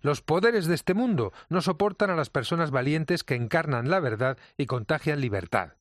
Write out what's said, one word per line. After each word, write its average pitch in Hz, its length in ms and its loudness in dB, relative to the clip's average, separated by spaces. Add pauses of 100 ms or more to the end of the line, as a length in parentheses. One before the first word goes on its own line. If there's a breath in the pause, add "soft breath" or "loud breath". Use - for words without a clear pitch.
los 143 180 0
poderes 190 460 2
de 170 80 2
este 185 200 0
mundo 196 380 0 (160 loud breath)
no 170 140 0
soportan 196 480 0
a 175 60 0
las 151 140 -2
personas 151 400 0
valientes 151 540 0
que 139 100 -2
encarnan 127 560 0
la 190 100 2
verdad 127 360 0 (200 loud breath)
y 139 100 -2
contagian 147 540 -2
libertad. 98 600 -2